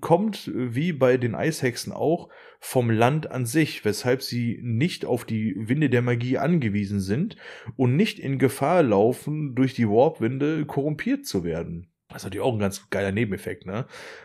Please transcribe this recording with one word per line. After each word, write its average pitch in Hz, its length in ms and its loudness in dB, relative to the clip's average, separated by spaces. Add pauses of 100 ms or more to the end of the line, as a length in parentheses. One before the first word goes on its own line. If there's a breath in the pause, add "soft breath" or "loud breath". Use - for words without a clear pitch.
kommt, 202 520 2
wie 127 400 -2
bei 131 240 6
den 120 200 0
Eishexen 131 560 -2
auch, 156 360 -2 (320 loud breath)
vom 120 300 0
Land 123 400 2
an 127 160 -4
sich, 147 380 0
weshalb 123 360 0
sie 117 440 -4
nicht 120 400 -2
auf 120 200 -2
die 110 320 -2
Winde 127 340 0
der 120 120 4
Magie 123 360 0
angewiesen 104 600 0
sind 107 380 -2 (400 loud breath)
und 127 180 2
nicht 214 240 2
in 135 220 -4
Gefahr 147 420 4
laufen, 127 720 2
durch 127 200 2
die 117 140 2
Warp-Winde 135 800 2
korrumpiert 151 580 -4
zu 90 200 -4
werden. 85 480 -6 (160)
Das - 140 -16
ist - 20 -14
natürlich 101 200 -6
auch 127 100 0
ein 107 40 -4
ganz 98 320 -4
geiler 98 220 -2
Nebeneffekt, 101 520 -4
ne? 101 220 -6 (380 loud breath)